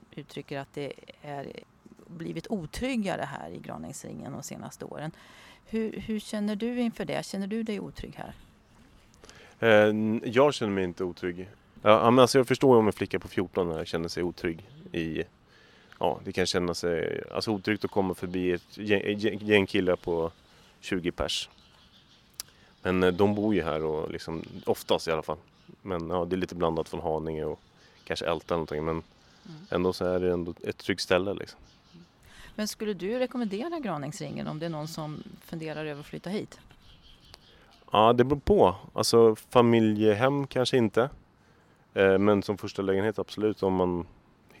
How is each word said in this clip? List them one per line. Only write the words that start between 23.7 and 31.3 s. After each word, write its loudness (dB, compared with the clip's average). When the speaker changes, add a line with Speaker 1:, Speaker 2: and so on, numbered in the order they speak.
Speaker 2:
och -4
liksom, -8
oftast 0
i 0
alla 0
fall. -6
Men -6
ja, 0
det -2
är 0
lite -4
blandat -2
från -8
Haninge -4
och -6
kanske -6
Älta -2
eller 0
någonting, -4
men -4
Speaker 1:
Mm. -18
Speaker 2:
ändå 0
så -6
är 0
det 0
ändå -4
ett -6
tryggt -4
ställe, 0